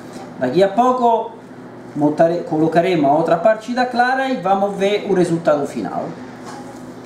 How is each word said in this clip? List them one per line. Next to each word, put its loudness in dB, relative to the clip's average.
Daqui 2
a 6
pouco 2
montare-, 2
colocaremos 2
a 6
outra 2
parte 0
da 2
clara 0
e -2
vamos 0
ver 0
o 2
resultado 2
final. -6